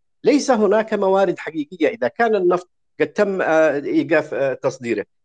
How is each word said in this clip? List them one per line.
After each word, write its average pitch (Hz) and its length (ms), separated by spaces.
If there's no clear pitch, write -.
ليس 269 260
هناك 214 440
موارد 190 440
حقيقية. 156 500
إذا 123 200
كان 233 260
النفط 180 360
قد 151 60
تم، 190 360
آه، 160 320
إيقاف، 147 600
آه، 135 200
تصديره، 117 500